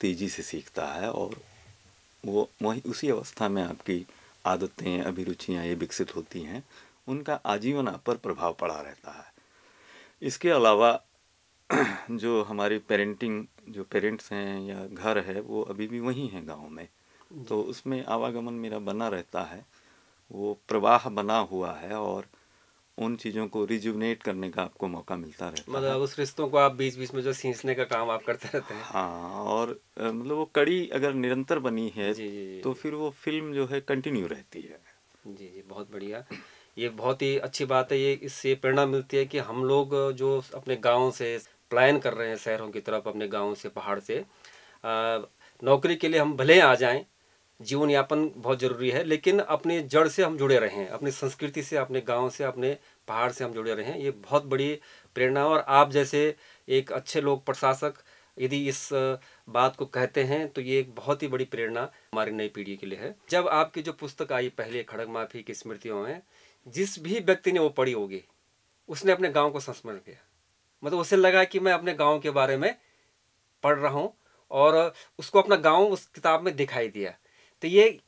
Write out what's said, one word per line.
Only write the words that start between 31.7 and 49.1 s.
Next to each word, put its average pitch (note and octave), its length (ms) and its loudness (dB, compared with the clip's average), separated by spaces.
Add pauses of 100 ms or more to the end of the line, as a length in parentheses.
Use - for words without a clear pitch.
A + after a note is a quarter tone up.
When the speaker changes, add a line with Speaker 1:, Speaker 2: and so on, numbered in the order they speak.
Speaker 1:
है, G#2 180 -2
Speaker 2:
जी, G#2+ 160 -8
जी, G2 240 -12
जी, F#2+ 60 -14
Speaker 1:
तो B2+ 140 -4
Speaker 2:
जी। B2 60 -12
Speaker 1:
फिर D3+ 140 -8
वो D3+ 160 -6
फिल्म D3+ 440 -6
जो C#3 120 0
है C#3 140 -4
कंटिन्यू C3+ 460 -2
रहती - 340 -12
है। D2+ 200 -18 (460)
Speaker 2:
जी, G2 220 -18
जी, F#2+ 140 -20
बहुत G2 300 -18
बढ़िया। G#2 320 -12 (540)
ये A#2 100 -2
बहुत B2 340 -4
ही C#3 160 0
अच्छी - 260 -6
बात C3 280 2
है, C#3 60 2
ये, C#3 140 2
इससे C3+ 420 -2
प्रेरणा C3+ 320 2
मिलती C3+ 300 -2
है C3+ 100 2
कि C#3 120 -6
हम A#2+ 260 -4
लोग C#3 480 2
जो C3+ 320 -2 (100)
अपने C3 220 -4
गाँव B2 340 4
से A#2 300 -6 (300)
पलायन C3 280 6
कर C3 160 -2
रहे A2+ 140 -4
हैं A2+ 80 -4
शहरों A2 340 -4
की G#2 100 -8
तरफ, A2 280 -4
अपने G#2+ 200 -4
गाँव G#2 260 -2
से, G#2 140 -10
पहाड़ G2+ 320 -6
से, A#2+ 240 -6 (600)
अ, A2+ 440 -2 (360)
नौकरी C#3 320 6
के D#3+ 120 0
लिए D#3+ 120 4
हम D3 160 2
भले D3+ 240 10
आ C#3 140 10
जाएं, B2+ 320 2 (560)
जीवन C#3 280 0
यापन D3 460 2
बहुत B2 240 -2
ज़रूरी B2 300 0
है, C#3+ 140 0
लेकिन D#3+ 340 2